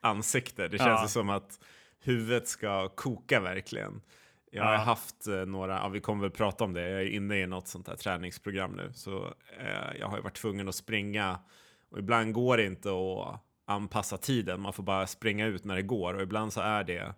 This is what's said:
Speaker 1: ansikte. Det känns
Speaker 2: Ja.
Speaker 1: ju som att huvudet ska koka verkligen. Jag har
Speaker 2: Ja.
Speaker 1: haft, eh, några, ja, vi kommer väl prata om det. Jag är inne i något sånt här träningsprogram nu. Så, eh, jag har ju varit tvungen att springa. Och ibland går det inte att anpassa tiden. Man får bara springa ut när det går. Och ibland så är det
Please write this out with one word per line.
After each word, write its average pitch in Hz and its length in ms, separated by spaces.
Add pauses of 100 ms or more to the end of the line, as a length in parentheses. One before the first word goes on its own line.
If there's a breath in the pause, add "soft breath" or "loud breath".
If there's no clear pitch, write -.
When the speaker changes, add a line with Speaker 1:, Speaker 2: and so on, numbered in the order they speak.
Speaker 1:
ansikte. 110 680
Det 101 100
känns 123 100
Speaker 2:
Ja. 113 160
Speaker 1:
ju 107 40
som 101 220
att - 300 (440 soft breath)
huvudet 117 440
ska 98 420
koka - 500
verkligen. 95 640 (540 soft breath)
Jag 101 80
har 110 100
Speaker 2:
Ja. 107 60
Speaker 1:
haft, - 480
eh, 95 180
några, 95 320
ja, 101 120
vi 98 100
kommer 104 220
väl 98 100
prata 107 320
om 95 100
det. 87 160
Jag 95 120
är 98 80
inne 101 300
i 92 80
något 90 200
sånt - 200
här - 80
träningsprogram 95 760
nu. 92 220
Så, 95 320 (340)
eh, - 400
jag - 80
har 101 100
ju - 60
varit - 140
tvungen 101 320
att 92 60
springa. 101 640 (520 soft breath)
Och 107 80
ibland 110 340
går 123 240
det 107 80
inte 95 240
att 95 520 (260)
anpassa 104 500
tiden. 95 440
Man 101 120
får 98 100
bara 95 240
springa 107 380
ut 98 200
när 98 100
det 92 60
går. 95 320
Och 98 80
ibland 104 320
så 101 80
är 104 220
det 87 340